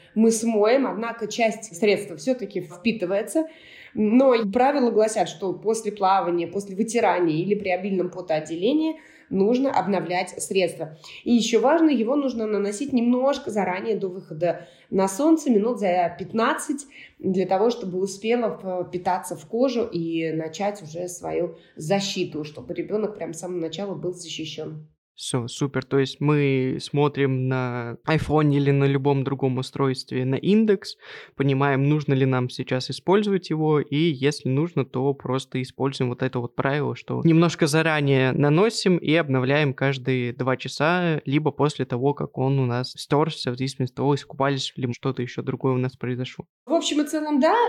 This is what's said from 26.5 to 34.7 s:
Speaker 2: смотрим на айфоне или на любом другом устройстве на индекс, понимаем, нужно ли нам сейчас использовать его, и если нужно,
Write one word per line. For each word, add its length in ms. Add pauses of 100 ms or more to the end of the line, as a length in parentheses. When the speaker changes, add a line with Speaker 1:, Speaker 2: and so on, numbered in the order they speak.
Speaker 2:
смотрим 640
на 580
айфоне 520
или 160
на 100
любом 400
другом 360
устройстве 640
на 100
индекс, 640 (400)
понимаем, 520
нужно 260
ли 120
нам 240
сейчас 400
использовать 580
его, 300
и 180
если 520
нужно, 360